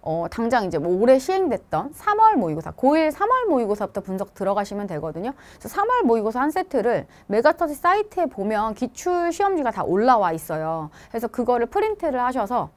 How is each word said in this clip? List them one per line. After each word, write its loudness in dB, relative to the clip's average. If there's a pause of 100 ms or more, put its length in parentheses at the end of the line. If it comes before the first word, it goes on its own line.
어, -4
당장 0
이제 -2
뭐 0
올해 6
시행됐던 -2
삼월 4
모의고사, -2
고일 4
삼월 0
모의고사부터 -2
분석 -8
들어가시면 -4
되거든요. -6 (260)
그래서 -16
삼월 0
모의고사 2
한 0
세트를 -2 (220)
메가스터디 2
사이트에 0
보면 -4
기출 -2
시험지가 0
다 -4
올라와 4
있어요. -6 (180)
그래서 -6
그거를 0
프린트를 -2
하셔서 -2